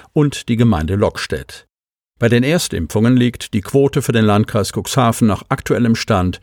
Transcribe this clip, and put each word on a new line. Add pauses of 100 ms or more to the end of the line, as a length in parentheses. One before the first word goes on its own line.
(140)
und
die
Gemeinde
Lockstedt. (500)
Bei
den
Erstimpfungen
liegt
die
Quote
für
den
Landkreis
Cuxhaven
nach
aktuellem
Stand